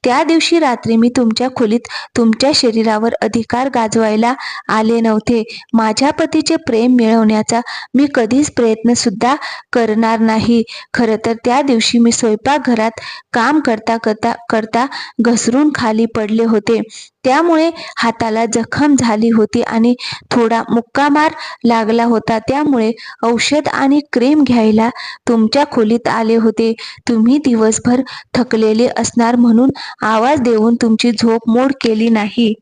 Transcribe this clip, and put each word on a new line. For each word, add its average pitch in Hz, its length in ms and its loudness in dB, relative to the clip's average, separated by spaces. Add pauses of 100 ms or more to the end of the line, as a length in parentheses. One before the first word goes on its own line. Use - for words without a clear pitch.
त्या 262 200 2
दिवशी 320 360 2
रात्री 233 360 0
मी 233 140 4
तुमच्या 247 460 0
खोलीत 233 240 0 (380)
तुमच्या 233 380 2
शरीरावर 226 580 0
अधिकार 233 640 -4
गाजवायला 226 580 0 (340)
आले 220 320 0
नव्हते. 226 440 0 (300)
माझ्या 226 380 0
पतीचे 320 440 -2
प्रेम 254 400 0
मिळवण्याचा 226 680 2 (340)
मी 277 100 4 (100)
कधीच 254 360 0
प्रयत्न 226 420 0
सुद्धा 240 420 0 (380)
करणार 226 460 0
नाही. 220 440 2 (300)
खरं 220 220 0 (100)
तर 226 80 0 (120)
त्या 254 160 2
दिवशी 240 380 0
मी 233 120 4
स्वयंपाकघरात 226 800 -2 (420)
काम 262 260 0
करता 226 380 -2
करता, 220 380 -2 (140)
करता 226 360 -2 (360)
घसरून 240 540 2
खाली 226 300 0
पडले 226 380 -2
होते, 226 360 0 (440)
त्यामुळे 320 480 2 (260)
हाताला 226 480 -2
जखम 254 540 0
झाली 233 300 0
होती 226 320 2
आणि 233 340 2 (360)
थोडा 226 380 0
मुक्का 254 400 0
मार 302 220 2 (340)
लागला 226 380 2
होता, 226 360 0
त्यामुळे 262 520 0 (320)
औषध 240 440 0
आणि 277 320 2 (140)
क्रीम 277 300 4
घ्यायला 226 460 2 (380)
तुमच्या 226 440 2
खोलीत 226 360 0
आले 226 280 0
होते. 226 380 0 (360)
तुम्ही 233 280 2
दिवसभर 240 640 0 (320)
थकलेले 220 540 0 (100)
असणार 233 380 0
म्हणून 240 360 4 (300)
आवाज 226 400 0
देऊन 226 340 2
तुमची 233 360 0
झोप 226 380 0
मोड 254 220 2 (100)
केली 226 280 0
नाही. 220 520 0